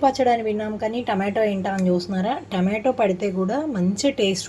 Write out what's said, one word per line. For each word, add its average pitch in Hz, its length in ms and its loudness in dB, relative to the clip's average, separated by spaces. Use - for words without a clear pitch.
పచ్చడి 269 280 4
అని 233 180 2
విన్నాం 214 340 -2
కానీ 220 260 -4
టమాటో 202 360 0
ఏంటా 196 300 0
అని 185 160 2
చూస్తున్నారా? 185 440 0
టమాటో 196 380 2
పడితే 202 360 2
కూడా 190 180 0
మంచి 208 460 0
టేస్ట్ 196 380 0